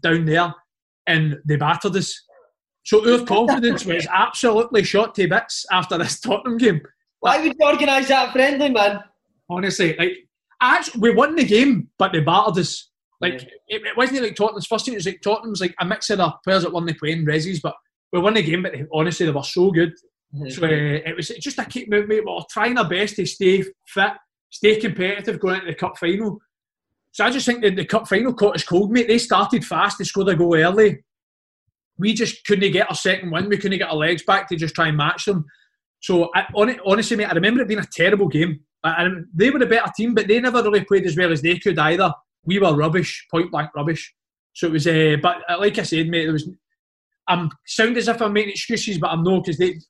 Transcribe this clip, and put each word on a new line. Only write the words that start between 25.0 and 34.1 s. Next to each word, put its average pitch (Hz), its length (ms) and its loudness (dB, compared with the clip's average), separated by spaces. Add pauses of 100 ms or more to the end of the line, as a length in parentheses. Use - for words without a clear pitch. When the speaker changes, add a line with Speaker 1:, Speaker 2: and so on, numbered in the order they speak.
Speaker 1:
going 185 220 -2
into 175 60 -14
the 170 80 -6
cup - 220 -8
final. 196 440 -2 (720)
So 214 100 0
I 233 80 4
just 262 140 -2
think 240 160 0
that 196 160 2
the 175 80 -4
cup 220 240 0
final 233 240 0
caught 202 220 2
us 165 100 -6
cold, 196 260 2
mate. 233 160 2
They 220 100 4
started 202 460 0
fast, 185 340 -2
they 202 60 -6
scored 196 240 -2
a 190 80 4
goal 170 220 4
early. 185 480 4 (920)
We 208 160 0
just 214 320 -4
couldn't 196 280 2
get 190 160 0
our 165 80 -6
second 185 340 -2
win. 180 160 -4
We 202 100 0
couldn't 196 220 -4
get 180 80 -4
our 160 80 -4
legs 160 280 -2